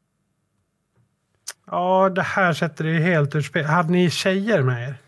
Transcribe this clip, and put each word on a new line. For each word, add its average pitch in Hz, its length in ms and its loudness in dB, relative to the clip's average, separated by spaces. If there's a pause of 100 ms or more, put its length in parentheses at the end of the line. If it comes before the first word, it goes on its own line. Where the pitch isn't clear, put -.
(1700)
Ja, 185 420 2
det 180 140 -2
här 180 300 0
sätter 160 320 -4
det 160 60 -2
ju 165 100 0
helt 156 340 2
ur 156 80 0
spel. 156 220 -4
Hade 160 280 0
ni 180 180 4
tjejer 196 520 0
med 123 260 -2
er? 139 60 -12 (140)